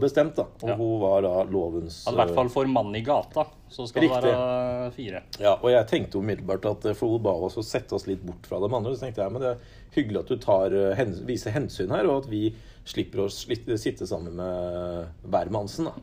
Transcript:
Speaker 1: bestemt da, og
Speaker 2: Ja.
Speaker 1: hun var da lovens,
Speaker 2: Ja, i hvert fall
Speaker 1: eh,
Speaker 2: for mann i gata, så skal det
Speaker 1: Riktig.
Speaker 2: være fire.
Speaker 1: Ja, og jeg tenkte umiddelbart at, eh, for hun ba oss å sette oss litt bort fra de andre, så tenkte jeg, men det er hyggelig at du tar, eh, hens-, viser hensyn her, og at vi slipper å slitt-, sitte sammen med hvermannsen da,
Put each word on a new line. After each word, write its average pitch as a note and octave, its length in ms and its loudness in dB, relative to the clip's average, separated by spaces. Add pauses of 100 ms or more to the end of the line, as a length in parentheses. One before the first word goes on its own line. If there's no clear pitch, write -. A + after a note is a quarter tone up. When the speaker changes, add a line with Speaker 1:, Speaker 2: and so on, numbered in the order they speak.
Speaker 1:
bestemt D3+ 300 2
da, - 80 0
og - 260 -8
Speaker 2:
Ja. G2+ 60 0
Speaker 1:
hun A2+ 260 0
var G2 200 6
da F#2 220 2
lovens, E2+ 640 -2
Speaker 2:
Ja, G#2 60 -2
i F#2+ 40 -2
hvert F2 200 4
fall B2+ 100 4
Speaker 1:
eh, B2 40 0
Speaker 2:
for C3+ 180 0
mann A2 280 0
i A2 60 -4
gata, C#3+ 440 0 (240)
så B2 180 -10
skal - 140 -2
det D#3+ 100 6
Speaker 1:
Riktig. B2 200 4
Speaker 2:
være B2 640 0
fire. F#2+ 300 -8 (160)
Speaker 1:
Ja, G2+ 160 6
og A#2+ 160 2
jeg A#2 160 8
tenkte G2+ 340 0
umiddelbart F#2+ 480 -2
at, G#2 160 -2
eh, G#2 80 2
for A#2 160 0
hun A2+ 140 0
ba G2+ 80 2
oss F2+ 260 -2
å A2 80 -2
sette - 280 -4
oss G2 140 -4
litt F#2 180 -4
bort F2 200 -12
fra F2+ 140 -4
de G2+ 140 0
andre, A#2+ 200 -2
så A#2+ 80 -6
tenkte A#2 220 -4
jeg, G2 80 -2
men B2 100 -4
det B2+ 160 0
er - 20 -16 (360)
hyggelig G#2+ 240 0
at E2 80 -8
du B2 100 -2
tar, F#2+ 360 4
eh, G2 220 2
hens-, G2 300 0
viser A#2+ 260 -4
hensyn G#2 380 -2
her, F#3 180 2
og C#3 160 2
at A2+ 60 -12
vi A2 240 0 (320)
slipper - 400 -6
å G2+ 40 0
slitt-, - 360 -6 (140)
sitte - 260 -4
sammen E2+ 300 -6
med F2 720 -4 (200)
hvermannsen G2 580 -2
da, - 60 -6 (120)